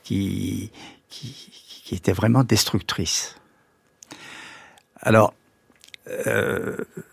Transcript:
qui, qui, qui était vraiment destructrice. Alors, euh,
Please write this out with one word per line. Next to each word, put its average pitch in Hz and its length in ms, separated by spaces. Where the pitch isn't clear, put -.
qui, 98 720
qui, - 240
qui - 100
était 95 180
vraiment 110 300
destructrice. - 920
Alors, 110 340
euh, - 500